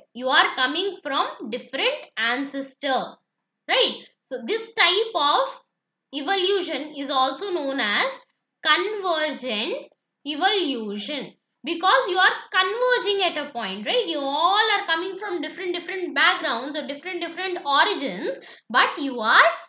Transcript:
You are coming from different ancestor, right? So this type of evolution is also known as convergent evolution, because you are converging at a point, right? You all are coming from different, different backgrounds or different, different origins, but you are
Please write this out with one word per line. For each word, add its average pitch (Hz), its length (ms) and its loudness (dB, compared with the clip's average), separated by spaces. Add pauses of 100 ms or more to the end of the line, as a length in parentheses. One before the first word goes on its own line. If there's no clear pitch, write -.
(140)
You 254 140 -6
are 302 260 4
coming 320 480 -2
from 294 480 -4
different 339 460 -4 (220)
ancestor, 269 960 -2 (540)
right? 349 260 2 (340)
So 254 160 -6
this 440 280 -4
type 403 420 2
of 339 440 2 (540)
evolution 320 840 -2
is 277 120 -6
also 285 420 0
known 277 280 -2
as 240 320 2 (500)
convergent 311 1160 0 (500)
evolution, 277 1040 -2 (300)
because 370 460 2
you 359 80 0
are 403 180 4 (160)
converging 403 720 2
at 302 240 -2
a - 40 -14
point, 208 360 -6
right? 415 200 0
You 311 120 -4
all 339 580 2
are - 80 -2
coming 349 320 -2
from 359 240 -6
different, 349 320 -6
different 349 400 -6
backgrounds 302 640 0
or 277 80 -6
different, 339 360 -8
different 359 440 -4
origins, 285 720 2 (320)
but 240 200 4 (100)
you 262 220 -4
are 359 300 8 (180)